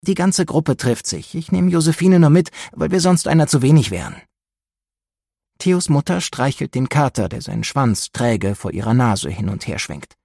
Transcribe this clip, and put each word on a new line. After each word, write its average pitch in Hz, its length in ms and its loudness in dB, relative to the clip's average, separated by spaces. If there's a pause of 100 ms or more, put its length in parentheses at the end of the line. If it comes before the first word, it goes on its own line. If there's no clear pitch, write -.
Die 196 120 0
ganze 185 320 0
Gruppe 156 320 0
trifft - 300 -2
sich. - 260 -10
Ich 165 180 -6
nehme 180 200 2
Josephine 170 480 4
nur 160 100 8
mit, 165 220 4 (220)
weil - 180 -4
wir 185 100 0
sonst 180 260 2
einer 151 200 2
zu 143 140 0
wenig 135 280 4
wären.“ 87 320 -10 (1400)
Theos 180 320 0
Mutter 165 320 0
streichelt 139 540 -4
den 131 120 -2
Kater, 120 420 0
der 120 120 -10
seinen 104 220 -6
Schwanz 120 480 -2
träge 101 420 -2
vor 98 180 -8
ihrer 104 220 -2
Nase 113 380 0
hin 90 180 -6
und 101 160 -8
her 76 140 -8
schwenkt. - 460 -14